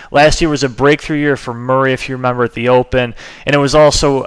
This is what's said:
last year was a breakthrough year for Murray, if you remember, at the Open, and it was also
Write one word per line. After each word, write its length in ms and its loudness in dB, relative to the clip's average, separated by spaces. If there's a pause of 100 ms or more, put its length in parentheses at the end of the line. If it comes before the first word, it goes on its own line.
(120)
last 280 2
year 100 0
was 140 -2
a 60 0
breakthrough 480 0
year 180 0
for 180 -10
Murray, 380 0
if 160 -6
you 80 -8
remember, 300 -2
at 80 -6
the 160 -2
Open, 440 0 (320)
and 80 0
it 60 4
was 160 0
also 520 4